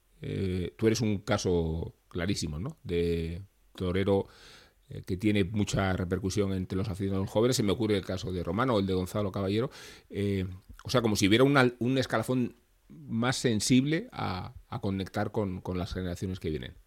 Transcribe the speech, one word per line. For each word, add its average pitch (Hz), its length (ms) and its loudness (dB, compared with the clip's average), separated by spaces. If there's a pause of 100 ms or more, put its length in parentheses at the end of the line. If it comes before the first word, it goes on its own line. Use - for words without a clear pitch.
(220)
Eh, 95 560 -4
tú 113 80 -2
eres 110 140 4
un 107 200 2
caso 85 760 0 (140)
clarísimo, 85 500 -2
¿no? 117 240 -8
De 85 580 -2 (320)
torero, 95 540 0 (640)
eh, 101 180 -12
que 95 80 -2
tiene 104 300 2
mucha 98 480 0
repercusión 95 580 0
entre 92 260 -4
los 104 120 -2
aficionados 98 400 -2
jóvenes. 123 260 4
Se 117 80 2
me 101 80 2
ocurre 107 240 2
el 92 100 -2
caso 92 280 -6
de 87 100 -4
Romano 110 320 0
o 101 60 4
el 98 40 0
de 95 80 0
Gonzalo 92 380 -2
Caballero. 101 380 0 (400)
Eh, 98 360 -2 (380)
o 107 60 -10
sea, 123 120 2
como 110 140 2
si 98 140 4
hubiera 117 160 8
una, 135 340 6
un 131 180 2
escalafón 120 600 -2 (320)
más 127 480 -4
sensible 135 760 2
a, 95 420 -6 (140)
a - 140 -8
conectar 98 500 -2
con, 95 300 -2
con 92 160 -4
las 87 160 -4
generaciones 92 480 -6
que 87 80 -4
vienen. 65 240 -6 (140)